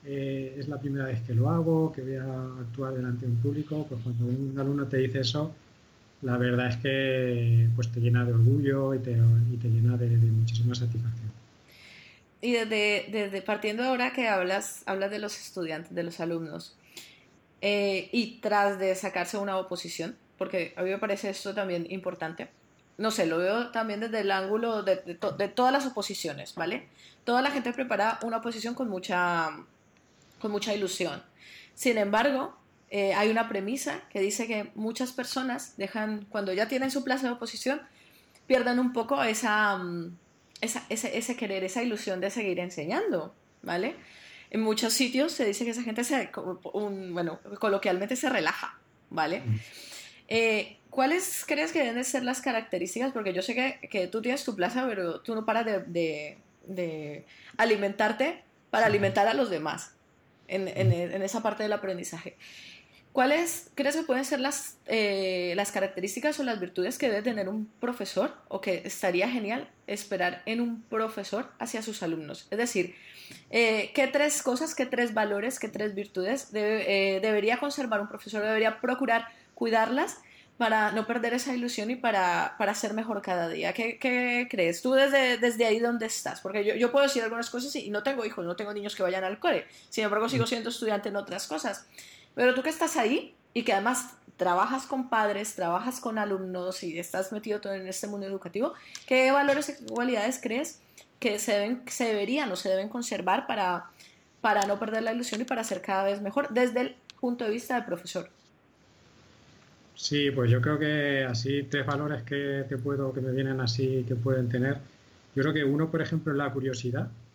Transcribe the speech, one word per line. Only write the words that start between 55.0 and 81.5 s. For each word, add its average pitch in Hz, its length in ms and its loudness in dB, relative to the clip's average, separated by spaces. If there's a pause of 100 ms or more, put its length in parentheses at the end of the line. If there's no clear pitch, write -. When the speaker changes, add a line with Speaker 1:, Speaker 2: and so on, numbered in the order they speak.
Speaker 2:
tú 226 120 -6
no 220 120 -4
paras 226 200 2
de, 208 220 0
de, 160 500 -2 (300)
de 156 580 -6 (320)
alimentarte 220 840 2 (260)
para 220 160 4
Speaker 1:
Sí. 214 60 6
Speaker 2:
alimentar 202 360 4
a 226 60 2
los 254 160 2
demás 156 440 -4 (540)
en, 190 200 -2
en, 160 220 2
Speaker 1:
Mm. 175 260 2
Speaker 2:
en 196 60 0
esa 196 200 -2
parte 214 220 0
del 214 100 0
aprendizaje. 185 640 -6 (760)
¿Cuáles 294 600 2
crees 285 220 0
que 330 80 0
pueden 262 200 0
ser 277 160 -2
las, - 460 -4
eh, 190 720 0
las 202 160 0
características 202 680 -2
o 285 40 0
las 233 160 -2
virtudes 185 400 -2
que 269 100 2
debe 208 140 0
tener 214 260 -2
un 214 180 -4 (140)
profesor 240 500 -2 (180)
o 190 120 -6
que 185 240 -2
estaría 185 420 0
genial 247 400 -2 (200)
esperar 180 580 -2
en 226 160 -2
un 233 220 -4
profesor 220 640 -4 (100)
hacia 233 240 -6
sus 214 220 -8
alumnos? 160 480 -6
Es 208 80 -4
decir, 202 340 0 (560)
eh, 220 460 2
¿qué 269 120 4
tres 294 360 2
cosas, 262 320 0
qué 262 100 0
tres 240 300 0
valores, 214 440 0
qué 226 100 -6
tres 214 260 -4
virtudes 202 560 -4
debe, 202 640 2
eh, 190 40 2
debería 214 400 4
conservar 262 400 -2
un 208 80 -4
profesor, 208 360 -6
debería 220 360 2
procurar 247 460 2 (300)
cuidarlas 233 640 2 (400)
para 220 320 4
no 214 160 -2
perder 233 260 0
esa 254 220 -2